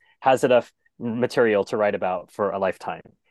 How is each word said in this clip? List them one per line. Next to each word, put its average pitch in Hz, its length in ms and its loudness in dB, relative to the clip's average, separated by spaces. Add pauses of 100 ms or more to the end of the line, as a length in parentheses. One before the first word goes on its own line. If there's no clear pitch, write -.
(200)
has 131 240 2
enough 123 280 2 (260)
material 117 680 0
to - 120 -6
write 104 180 0
about 92 380 -6
for 101 180 -2
a 98 80 -6
lifetime. 92 440 -6 (280)